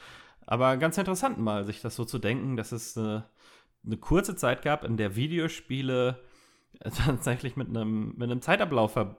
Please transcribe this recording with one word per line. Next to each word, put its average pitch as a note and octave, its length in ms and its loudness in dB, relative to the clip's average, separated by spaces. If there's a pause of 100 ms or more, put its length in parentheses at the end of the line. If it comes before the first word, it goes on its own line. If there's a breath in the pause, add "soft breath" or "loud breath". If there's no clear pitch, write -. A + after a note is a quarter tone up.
(460 loud breath)
Aber B2+ 320 4
ganz D#3+ 200 2
interessant F#3+ 400 0
mal, G#2 260 0
sich G#2 160 -6
das - 160 -8
so A#2+ 80 -2
zu A#2+ 140 -4
denken, B2 380 0
dass G#2+ 160 -6
es, - 240 -8
äh, G#2+ 240 0 (640 loud breath)
eine A2 140 -4
kurze F3+ 380 2
Zeit B2+ 260 0
gab, D3 220 0
in A2+ 120 0
der G#2 200 0
Videospiele, C3 1080 0 (580 soft breath)
äh, A2 100 -8
<laughs> - 140 2
tatsächlich B2+ 520 0
mit C3 120 -4
einem, A2 480 -2
mit A#2+ 140 -2
einem B2 120 -2
Zeitablauf D#3+ 520 2
ver-, G2+ 240 -2